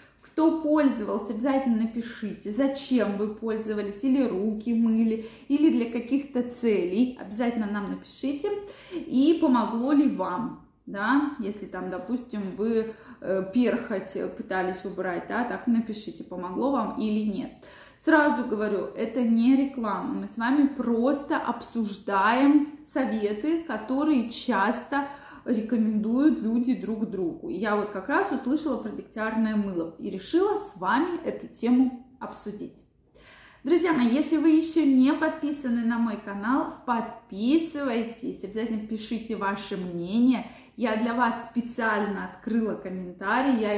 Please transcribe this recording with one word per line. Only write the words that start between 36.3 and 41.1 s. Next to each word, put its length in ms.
подписывайтесь, 1600
обязательно 460
пишите 480
ваше 400
мнение. 720
Я 200
для 180